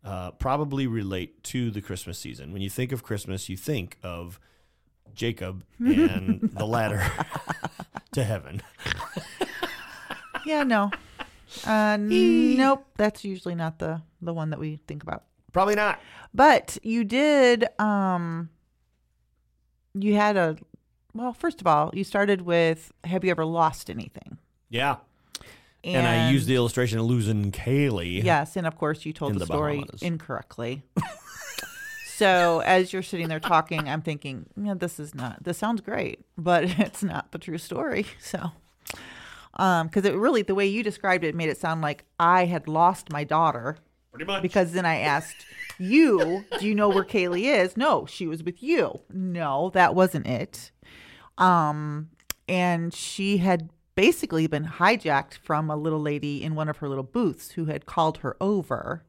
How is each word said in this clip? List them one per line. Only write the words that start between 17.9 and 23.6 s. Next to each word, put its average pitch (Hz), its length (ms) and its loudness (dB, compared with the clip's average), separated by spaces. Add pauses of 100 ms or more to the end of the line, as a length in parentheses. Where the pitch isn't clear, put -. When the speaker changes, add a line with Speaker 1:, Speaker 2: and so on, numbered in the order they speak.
Speaker 2:
you 202 200 2
had 208 220 4
a, 160 200 2 (580)
well, 240 180 -6
first 330 280 -4
of 185 60 0
all, 156 260 4
you 190 120 -2
started 202 380 0
with, 165 480 2 (140)
"Have 175 200 -2
you 185 60 2
ever 160 140 0
lost 165 460 0